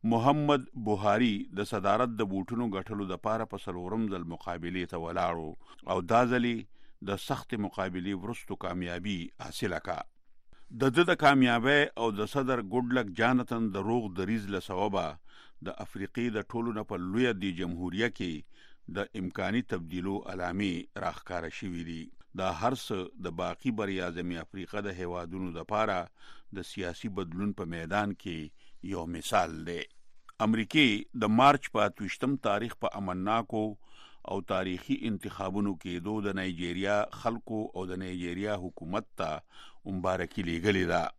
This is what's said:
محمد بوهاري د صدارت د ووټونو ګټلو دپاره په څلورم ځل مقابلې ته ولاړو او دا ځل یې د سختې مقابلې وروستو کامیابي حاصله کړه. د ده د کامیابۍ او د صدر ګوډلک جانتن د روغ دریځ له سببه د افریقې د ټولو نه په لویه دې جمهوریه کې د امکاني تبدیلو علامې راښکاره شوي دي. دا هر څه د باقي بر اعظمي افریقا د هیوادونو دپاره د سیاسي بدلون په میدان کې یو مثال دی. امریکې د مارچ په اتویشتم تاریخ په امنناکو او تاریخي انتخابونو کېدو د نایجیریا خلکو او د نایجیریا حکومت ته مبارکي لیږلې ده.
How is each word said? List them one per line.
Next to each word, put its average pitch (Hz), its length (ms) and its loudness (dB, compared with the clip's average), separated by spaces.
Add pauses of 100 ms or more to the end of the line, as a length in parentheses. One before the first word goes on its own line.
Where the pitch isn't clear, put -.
(120)
محمد 143 540 6 (220)
بوهاري 107 420 6 (300)
د 131 100 -2
صدارت 107 460 4
د 107 160 0
ووټونو 113 420 -2
ګټلو 101 380 -4
دپاره 110 400 -2
په 98 120 -10
څلورم 95 460 -2
ځل 87 240 -4
مقابلې 87 580 -4
ته 87 120 -4
ولاړو 85 460 0 (440)
او 92 180 0
دا 117 80 8 (120)
ځل 120 180 4
یې 113 80 -2 (500)
د 98 200 -2
سختې 120 360 -2
مقابلې 95 540 -2
وروستو 98 480 -8
کامیابي 87 520 -4 (280)
حاصله 90 400 -2
کړه. 82 140 -4 (840)
د 131 160 4
ده 175 120 8
د 170 140 4
کامیابۍ 135 580 8 (200)
او 113 80 4 (100)
د 104 140 0
صدر 127 400 2
ګوډلک 120 440 0
جانتن 117 560 4
د 98 140 0
روغ 113 320 2
دریځ 104 240 0 (100)
له 92 140 0
سببه 95 380 0 (600)
د 82 180 -8
افریقې 107 420 -4 (100)
د 101 160 -2
ټولو 117 260 -2
نه 110 120 -6
په 92 160 -4
لویه 117 260 4
دې 95 180 0 (100)
جمهوریه 90 580 0
کې 90 140 -2 (640)
د - 20 -2 (220)
امکاني 95 420 -2 (100)
تبدیلو 90 420 -4 (160)
علامې 92 760 -2
راښکاره 82 520 -6
شوي 85 320 -6
دي. 82 140 -8 (380)
دا 92 80 2 (120)
هر 123 220 2
څه 92 420 -6
د 85 160 -4
باقي 87 380 -2
بر 101 180 0
اعظمي 87 480 -4
افریقا 95 420 -8
د 95 120 -6
هیوادونو 87 580 -6
دپاره 104 420 0 (580)
د 90 120 -8
سیاسي 90 400 -6 (100)
بدلون 92 400 -2
په 95 60 -4 (100)
میدان 95 480 0
کې 85 160 -6 (540)
یو 87 100 -4 (120)
مثال 82 420 2 (100)
دی. 85 160 -6 (640)
امریکې 110 760 4
د 107 160 4
مارچ 143 360 8
په 104 120 6
اتویشتم 120 500 -2 (120)
تاریخ 104 360 0
په 101 160 -2
امنناکو 101 640 0 (680)
او 98 60 -2 (140)
تاریخي 95 440 0 (120)
انتخابونو 98 640 -2 (100)
کېدو 90 320 -4 (120)
د 95 120 -2
نایجیریا 92 600 0 (240)
خلکو 113 380 -2 (140)
او 92 160 -4
د 92 140 -6
نایجیریا 90 580 -4
حکومت 92 480 -6 (120)
ته 80 80 -2 (640)
مبارکي 92 520 0
لیږلې 90 440 2
ده. 85 120 4 (140)